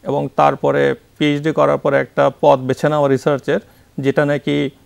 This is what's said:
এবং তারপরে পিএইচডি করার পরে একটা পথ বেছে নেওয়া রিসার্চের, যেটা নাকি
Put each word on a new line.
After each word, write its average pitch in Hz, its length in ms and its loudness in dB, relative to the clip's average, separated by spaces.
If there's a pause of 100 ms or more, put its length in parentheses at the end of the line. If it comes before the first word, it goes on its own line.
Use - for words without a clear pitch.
এবং 143 340 -4
তারপরে 139 580 0 (240)
পিএইচডি 147 340 0
করার 143 260 0
পরে 139 200 0
একটা 139 320 0 (100)
পথ 143 180 4
বেছে 131 300 -2
নেওয়া 147 200 2
রিসার্চের, 139 520 0 (380)
যেটা 139 260 0
নাকি 143 460 -2 (160)